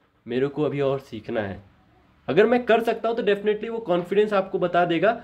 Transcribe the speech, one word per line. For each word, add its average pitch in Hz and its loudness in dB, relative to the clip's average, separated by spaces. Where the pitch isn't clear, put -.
मेरे 127 0
को 147 -4
अभी 139 -2
और 135 0
सीखना 113 -8
है। 98 -10
अगर 175 4
मैं 240 2
कर 233 4
सकता 226 -2
हूँ 226 -2
तो 202 -4
definitely 208 0
वो 226 -6
confidence 196 0
आपको 190 0
बता 175 2
देगा 170 2